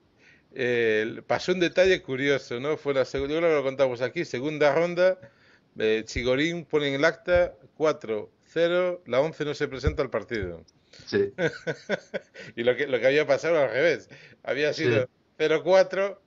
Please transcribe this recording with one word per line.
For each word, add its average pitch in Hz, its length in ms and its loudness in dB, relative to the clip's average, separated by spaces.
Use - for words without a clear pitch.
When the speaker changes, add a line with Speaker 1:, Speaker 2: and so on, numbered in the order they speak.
Speaker 1:
eh, 117 760 -2
pasó 120 260 -2
un 185 80 -2
detalle 185 420 2
curioso, 131 560 -2
¿no? 147 200 -4
Fue 143 160 -4
la 131 80 2
seg-, 135 180 -4
yo 139 60 -2
creo 151 160 -4
que 165 140 2
lo 139 60 2
contamos 131 380 0
aquí, 131 240 -4
segunda 143 500 0
ronda, 175 440 2
eh, 110 280 2
Chigorín 139 580 -2
pone 147 240 -2
en 139 60 -2
el 139 100 2
acta 175 500 2
cuatro 110 560 -2
cero, 175 600 0
la 120 140 2
once 156 240 -2
no 147 100 -4
se 143 140 -2
presenta 135 340 -4
al 123 80 -4
partido. 98 540 -6
Speaker 2:
Sí. - 300 0
Speaker 1:
<laughs> - 1200 -8
Y 117 80 -4
lo 123 120 4
que, 139 100 -2
lo 131 120 0
que 113 80 0
había 147 200 4
pasado 156 320 2
al 131 120 2
revés, 131 380 0
había 135 300 -2
Speaker 2:
Sí. 160 120 -4
Speaker 1:
sido 127 240 2
cero 156 260 2
cuatro, 185 640 2